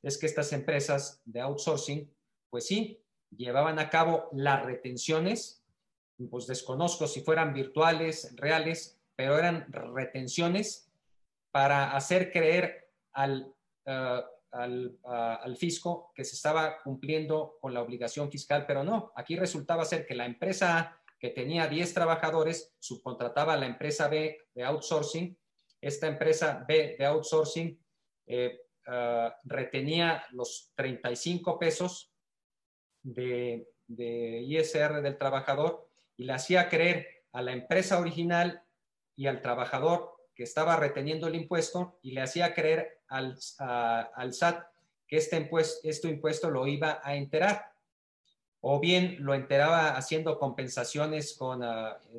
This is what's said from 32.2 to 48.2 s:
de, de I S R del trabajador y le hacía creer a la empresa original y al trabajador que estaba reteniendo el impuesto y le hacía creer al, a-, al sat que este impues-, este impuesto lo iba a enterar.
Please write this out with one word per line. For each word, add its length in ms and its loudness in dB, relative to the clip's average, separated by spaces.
de, 680 -4
de 540 -6
I 160 -2
S 200 2
R 240 2
del 160 -2
trabajador 680 0
y 80 -8
le 80 -4
hacía 340 4
creer 400 4
a 100 -8
la 120 -4
empresa 460 2
original 640 0
y 120 -2
al 140 -2
trabajador 760 0
que 80 -10
estaba 320 2
reteniendo 520 0
el 80 -2
impuesto 640 -2
y 100 -12
le 100 -4
hacía 320 0
creer 540 0
al, 300 -6
a-, 560 0
al 180 -6
sat 340 0
que 100 0
este 200 0
impues-, 460 0
este 260 -2
impuesto 420 -2
lo 160 0
iba 360 0
a 120 -2
enterar. 560 2